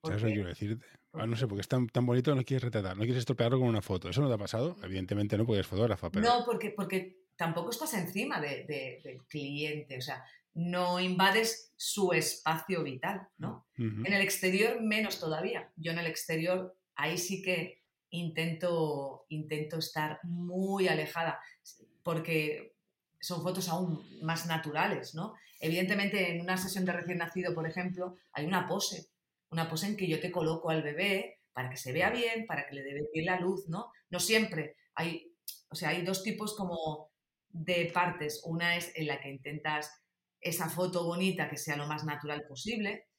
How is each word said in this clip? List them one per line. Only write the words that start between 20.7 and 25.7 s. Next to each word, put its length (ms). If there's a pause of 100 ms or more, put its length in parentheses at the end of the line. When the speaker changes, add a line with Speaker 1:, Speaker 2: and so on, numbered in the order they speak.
Speaker 1:
alejada, 520 (640)
porque 720 (440)
son 220
fotos 280
aún 360 (180)
más 220
naturales, 680
¿no? 180 (260)
Evidentemente, 760